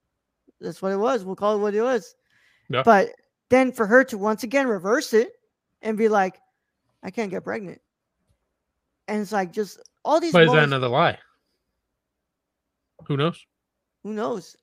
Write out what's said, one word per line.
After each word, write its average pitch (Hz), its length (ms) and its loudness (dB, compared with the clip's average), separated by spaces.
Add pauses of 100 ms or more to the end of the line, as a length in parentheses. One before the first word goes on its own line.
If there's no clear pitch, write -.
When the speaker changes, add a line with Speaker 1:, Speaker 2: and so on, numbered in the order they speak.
(600)
Speaker 1:
That's 175 200 -12
what 190 120 -4
it 196 40 -2
was. 220 280 -2
We'll 190 100 -10
call 208 220 -2
it - 20 -4
what 202 160 -2
it 220 80 0
was. 240 320 -4 (560)
Speaker 2:
Yeah. 123 140 0
Speaker 1:
But 101 240 6 (420)
then 254 220 4
for 233 120 -2
her 247 200 6
to 240 140 -8
once 214 260 -4
again 262 240 -2
reverse 208 440 -2
it 233 200 2 (500)
and 214 160 -6
be 220 100 2
like, 196 300 0 (640)
"I 190 80 -14
can't 208 220 -8
get 185 100 -10
pregnant." 196 380 -12 (1300)
And 214 140 -4
it's 196 100 -10
like, 190 200 -4
just - 280 -8 (240)
all 320 160 2
these 330 120 -2
Speaker 2:
But 170 100 8
is 165 80 10
that - 40 2
Speaker 1:
moments 151 140 4
Speaker 2:
another 131 200 -4
lie? 135 300 0 (1900)
Who 147 100 -4
knows? 160 280 -4 (600)
Speaker 1:
Who 208 80 -10
knows? 220 500 -8